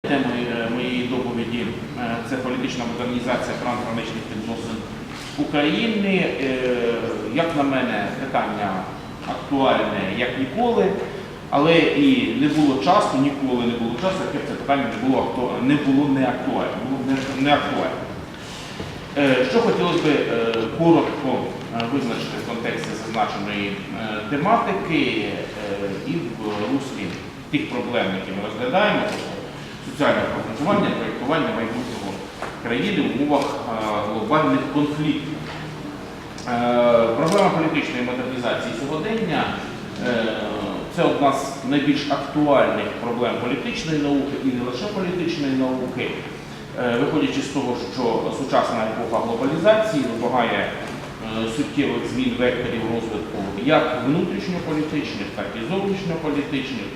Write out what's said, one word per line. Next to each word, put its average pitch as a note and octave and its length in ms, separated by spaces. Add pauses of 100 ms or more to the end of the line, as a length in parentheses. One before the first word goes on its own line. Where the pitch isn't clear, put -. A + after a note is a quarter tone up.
(140)
Темою, B2 380
е, A#2 240
моєї B2 320
доповіді, A#2 540 (400)
е, A#2 140 (140)
це C3+ 60
політична B2 560
модернізація A#2+ 720
трансграничних A#2 680
відносин A2+ 460 (600)
України. G3 760 (280)
Е, C3 160 (800)
як E3 220
на C#3+ 60
мене, A#2 440 (140)
питання G#2 480 (580)
актуальне, A2 760 (160)
як B2 120 (100)
ніколи, G3+ 460 (640)
але D#3 300
і C3 640
не D3+ 60
було C#3+ 360
часу, F3 380
ніколи B2+ 500
не A2+ 100
було A#2 200
часу, F#3+ 260
яке - 100
б - 100
це - 60
питання C#3 300 (100)
не A#2 160
було A#2 140
акту-, A#2+ 400
не C#3 120
було C#3 340
не C3+ 180
актуальне, - 500 (120)
було C3 100 (100)
не, C3+ 60 (300)
не D3 80
актуальне. - 500 (1120)
Е, - 320
що A#3 100
хотілося E3+ 440
б, D#3 40
е, A#2 460 (240)
коротко, D#3+ 520 (480)
е, A#2 160
визначити A#2 500
в - 60
контексті A2+ 400 (160)
зазначеної, G2+ 680
е, G#2+ 460 (120)
тематики, C#3+ 960
е, G2 640 (180)
і D3 40
в A2+ 640
руслі G#2 320 (460)
тих A#2+ 180
проблем, A#2 360 (140)
які F#2+ 120
ми G2 160
розглядаємо, G3 540
тобто - 320 (580)
соціальне A2 300 (120)
прогнозування, D3 680
проєктування C3+ 560
майбутнього A2+ 540 (540)
країни G3+ 380
в B2+ 200
умовах, C#3+ 320
е, - 200 (360)
глобальних C3+ 500 (140)
конфліктів. D3 640 (1120)
Е, B2 40 (680)
проблема F3+ 380
політичної C#3 520
модернізації A#2+ 720
сьогодення, D#3 600 (680)
е, A#2 180 (720)
це E3+ 80
одна C3+ 300
з - 360
найбільш C#3+ 420
актуальних B2+ 760 (160)
проблем A#2 300 (100)
політичної D3 640
науки C3+ 280 (100)
і - 20
не B2 220
лише - 160
політичної F3 680
науки. B2+ 520 (760)
Е, A#2+ 220
виходячи C#3 400
з B2+ 60
того, B2 280 (180)
що C3 100 (360)
сучасна A#2+ 440
епоха A2+ 420
глобалізації D3+ 840
вимагає, A2+ 580
е, - 840
суттєвих B2 480 (100)
змін A#2+ 260
векторів A#2 420 (120)
розвитку A2 440 (280)
як D3 180 (220)
внутрішньополітичних, D3+ 1300
так G2+ 100 (140)
і - 20 (120)
зовнішньополітичних. D3 1200